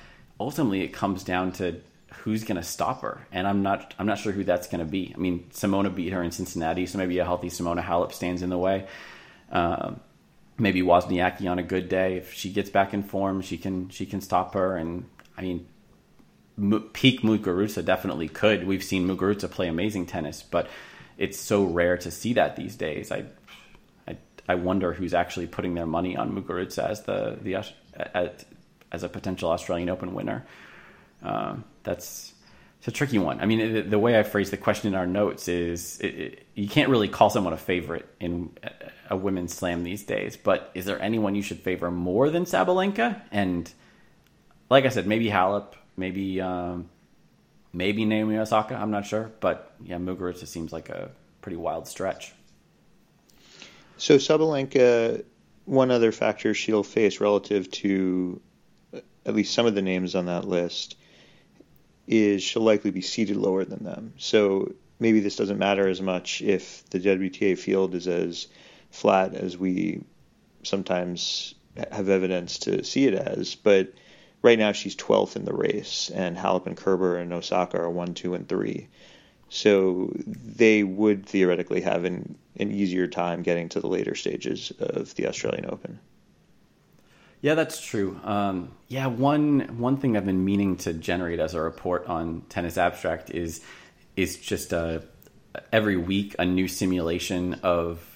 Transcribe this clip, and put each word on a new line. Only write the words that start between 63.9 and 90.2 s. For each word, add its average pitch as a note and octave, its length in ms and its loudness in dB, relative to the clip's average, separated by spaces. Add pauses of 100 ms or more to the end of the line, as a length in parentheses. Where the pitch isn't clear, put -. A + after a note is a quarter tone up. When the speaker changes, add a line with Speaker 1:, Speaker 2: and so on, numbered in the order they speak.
Speaker 2:
So G2 580 2 (240)
maybe A2+ 220 6
this G2+ 160 -4
doesn't G2+ 220 -2
matter G2 280 4
as F2+ 140 0
much F#2 420 -4
if - 480 -2
the F#2+ 80 -2
W F#2+ 320 2
T F#2+ 220 0
A - 20 2
field F#2+ 400 0
is F2 140 -4
as F2 400 -2 (420)
flat F#2+ 440 4
as F2+ 220 -6
we F2+ 460 -2 (600)
sometimes F2+ 920 -4 (380)
have F#2+ 160 -4
evidence F#2 520 0
to F#2+ 220 -2
see C3+ 240 2
it A2+ 80 4
as, - 400 -4
but F#2+ 380 4 (500)
right A#2 160 8
now G#2+ 140 4
she's - 240 -6
twelfth - 400 2
in - 80 -6
the - 100 -4
race, - 580 -2
and F2+ 240 -2
Halep F#2 300 0
and F#2+ 100 -8
Kerber F#2 400 2
and F2 160 -6
Osaka F2+ 460 -2
are E2+ 120 -2
one, F2 240 -4
two, F2+ 200 -4
and F2+ 140 -8
three. G2+ 400 -2 (600)
So F#2+ 640 4 (140)
they A2 580 4
would G2 420 2
theoretically F#2 560 2
have F#2+ 220 0
an, F2+ 340 -6 (180)
an G#2 140 -2
easier F#2 380 0
time F2 340 -2
getting E2+ 280 0
to - 100 -2
the - 80 -4
later - 260 -2
stages - 640 -6
of - 380 -4
the - 100 -2
Australian - 420 -4
Open. - 300 -10 (1400)
Speaker 1:
Yeah, D3 120 2
that's - 300 0
true. F#2+ 380 -2
Um, G2+ 480 -2 (160)
yeah, C3 220 -2
one, C#3 720 2
one B2 180 2
thing C3 200 2
I've G2 100 0